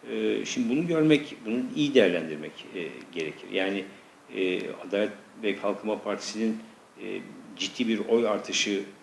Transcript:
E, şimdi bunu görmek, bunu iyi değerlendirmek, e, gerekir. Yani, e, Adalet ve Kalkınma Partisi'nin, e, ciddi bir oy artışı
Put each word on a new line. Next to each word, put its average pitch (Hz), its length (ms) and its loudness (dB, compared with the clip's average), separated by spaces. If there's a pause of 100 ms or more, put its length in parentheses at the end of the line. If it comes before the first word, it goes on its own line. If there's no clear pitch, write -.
(120)
E, 110 340 0
şimdi 120 240 0
bunu 156 180 2
görmek, 156 480 6 (100)
bunu 113 140 0 (160)
iyi 147 180 2
değerlendirmek, 80 580 6 (240)
e, 85 120 -6 (260)
gerekir. 80 380 -6
Yani, 95 320 -2 (520)
e, 92 240 2 (280)
Adalet 101 240 0 (320)
ve 101 120 0
Kalkınma 104 460 -2
Partisi'nin, 110 560 -2 (460)
e, 98 160 -8 (380)
ciddi 98 300 -2
bir 110 120 2
oy 113 280 4
artışı 101 560 0 (200)